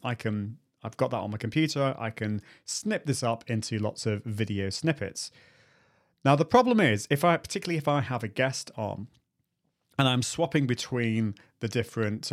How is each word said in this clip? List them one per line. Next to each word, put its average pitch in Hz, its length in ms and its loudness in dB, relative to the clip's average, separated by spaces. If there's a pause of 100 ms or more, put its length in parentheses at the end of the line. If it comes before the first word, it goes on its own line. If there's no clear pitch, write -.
I 123 120 -4
can, 107 420 -4 (260)
I've 113 140 -10
got 127 140 0
that 123 80 -2
on 101 120 -4
my 107 80 -6
computer. 139 600 0
I 117 100 -4
can 107 320 -4 (240)
snip - 400 -4
this 139 180 -2
up 117 240 -2
into 110 320 -2
lots 107 280 -2
of 104 180 -2
video 101 460 -2
snippets. - 600 -4 (960)
Now, 139 120 6
the 156 80 4
problem 240 360 6
is, 110 300 4
if 143 140 2
I, 175 120 6
particularly 175 420 -4
if 147 100 -4
I 147 120 4
have 123 220 -4
a 113 60 -4
guest 131 480 -2
on, 101 320 -6 (880)
and 139 80 6
I'm 127 160 2
swapping 160 440 0
between 113 680 0 (260)
the 117 80 -2
different, 110 640 -2